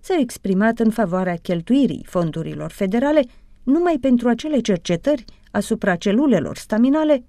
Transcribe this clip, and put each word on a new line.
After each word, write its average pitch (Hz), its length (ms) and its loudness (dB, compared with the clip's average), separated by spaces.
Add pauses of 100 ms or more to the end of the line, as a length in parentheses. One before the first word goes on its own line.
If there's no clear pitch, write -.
s-au 381 160 -2
exprimat 220 580 0
în 220 120 2
favoarea 185 460 -2
cheltuirii 180 720 0
fondurilor 156 600 -4
federale 254 520 0 (400)
numai 330 380 0
pentru 247 280 2
acele 247 320 0
cercetări 196 640 -2 (260)
asupra 208 440 -2
celulelor 196 640 0
staminale 269 720 0